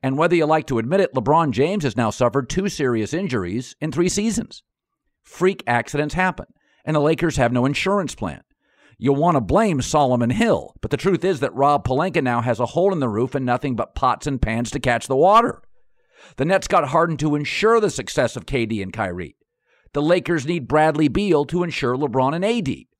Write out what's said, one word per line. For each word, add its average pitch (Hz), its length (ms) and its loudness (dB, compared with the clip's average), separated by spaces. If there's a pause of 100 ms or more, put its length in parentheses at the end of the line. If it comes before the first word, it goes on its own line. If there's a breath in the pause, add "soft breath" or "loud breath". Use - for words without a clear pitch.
And 135 120 -2
whether 165 180 2
you 160 100 4
like 156 220 2
to 123 120 0
admit 135 200 0
it, 190 140 0
LeBron 139 380 2
James 156 340 0
has 120 100 -2
now 117 140 0
suffered 123 400 0
two 190 180 -2
serious 123 460 -2
injuries 123 680 -4
in 156 100 -6
three 170 200 0
seasons. 202 520 -4 (640)
Freak - 420 -2
accidents 123 480 -2
happen, 180 340 -2 (360)
and 156 100 -4
the 151 60 2
Lakers 160 380 0
have 120 160 2
no 123 120 2
insurance 180 480 -2
plan. 85 280 -10 (560 soft breath)
You 135 160 2
want 151 240 2
to 127 40 2
blame 156 400 2
Solomon 123 480 2
Hill, 202 520 0
but 110 100 -6
the 143 60 -2
truth 180 260 0
is 185 160 0
that 110 160 -2
Rob 143 320 2
Pelinka 160 340 0
now 120 200 0
has 117 180 -2
a 123 60 0
hole 180 260 0
in 175 80 -2
the 131 80 0
roof 113 260 -2
and 135 120 -4
nothing 123 320 -2
but - 180 -6
pots 127 320 0
and 139 140 -2
pans 113 300 -2
to - 100 -6
catch 120 260 0
the 135 80 0
water. 196 460 4 (760 soft breath)
The - 80 -2
Nets 185 240 0
got 165 220 0
Harden 165 260 2
to 151 200 0
ensure 208 440 2
the 208 100 0
success 131 460 -2
of 113 100 -12
K 123 200 -2
D 107 160 -4
and 92 100 -8
Kyrie. 90 460 -8 (560)
The 143 80 -2
Lakers 165 440 0
need 156 220 -4
Bradley 151 400 2
Beal 160 380 2
to 175 180 -2
ensure 135 320 -2
LeBron 131 400 0
and 175 80 -4
A 233 160 0
D. 135 300 -6 (100)